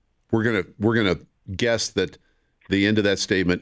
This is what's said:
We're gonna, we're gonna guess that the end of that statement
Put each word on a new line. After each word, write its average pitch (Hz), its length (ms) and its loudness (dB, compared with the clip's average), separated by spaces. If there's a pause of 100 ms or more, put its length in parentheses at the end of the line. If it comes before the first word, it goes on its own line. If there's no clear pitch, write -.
(320)
We're 110 120 0
gonna, 107 200 0 (160)
we're 113 160 2
gonna 92 240 0 (360)
guess 117 340 -2
that 92 280 -4 (520)
the 98 180 2
end 107 100 2
of 104 60 2
that 98 160 0
statement 90 420 0